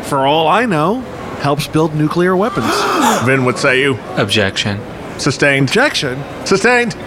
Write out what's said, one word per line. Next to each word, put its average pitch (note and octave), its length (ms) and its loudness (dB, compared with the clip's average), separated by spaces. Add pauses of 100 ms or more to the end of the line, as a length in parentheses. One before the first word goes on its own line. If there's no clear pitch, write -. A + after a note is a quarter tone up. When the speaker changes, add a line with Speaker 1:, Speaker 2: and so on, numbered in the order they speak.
Speaker 1:
for C3+ 200 0
all D#3 200 2
I G3+ 180 4
know, F#3+ 360 0 (400)
helps C#3+ 260 0
build D#3 260 0
nuclear E3+ 420 0
weapons. F3+ 300 -2
Speaker 2:
<gasps> A3 600 0
Vin, C3 200 2
what B2 140 0
say C3 200 2
you? C#3 140 2 (240)
Speaker 3:
Objection. G2+ 600 0 (400)
Speaker 2:
Sustained. C#3 500 2
Speaker 1:
Objection? D3 540 0 (220)
Speaker 2:
Sustained. A#3+ 480 2 (140)